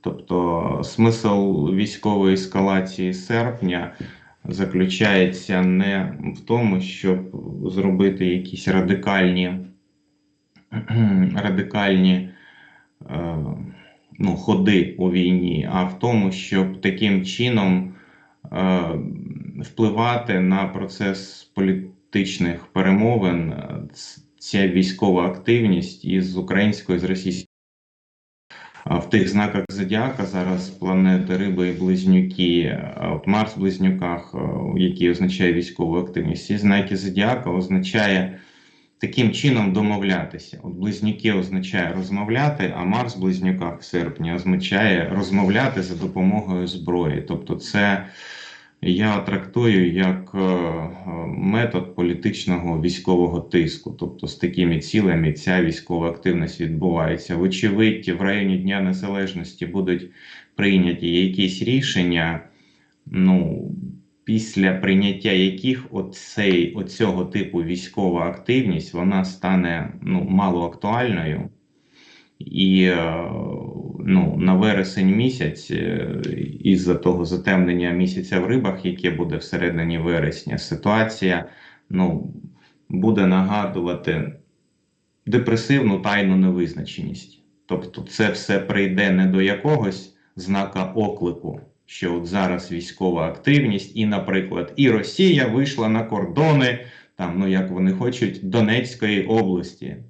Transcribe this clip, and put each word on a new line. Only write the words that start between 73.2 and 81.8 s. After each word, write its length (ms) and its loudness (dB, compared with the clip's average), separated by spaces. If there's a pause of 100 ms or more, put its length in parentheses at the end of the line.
ну, 340 4
на 160 4
вересень 640 2
місяць, 540 -2
е, 500 -4 (400)
із-за 340 4
того 300 0
затемнення 640 2
місяця 500 0
в 60 0
Рибах, 380 0
яке 260 -2
буде 260 -4
всередині 640 -2
вересня, 600 -2
ситуація, 840 0 (460)